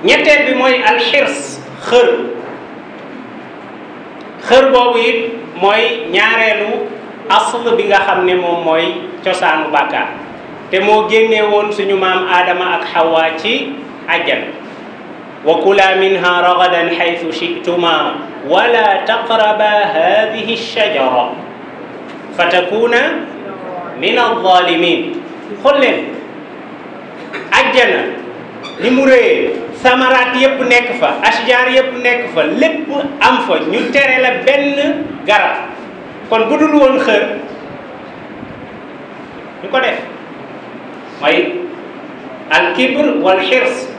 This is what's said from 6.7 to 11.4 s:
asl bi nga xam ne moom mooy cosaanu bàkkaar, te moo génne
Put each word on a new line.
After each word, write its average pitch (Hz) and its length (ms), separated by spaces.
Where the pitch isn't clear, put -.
asl 226 480
bi 208 100
nga 196 140
xam 185 260
ne 185 80
moom 170 300
mooy 165 420
cosaanu 160 460
bàkkaar, 139 380
te 190 100
moo 214 280
génne 220 420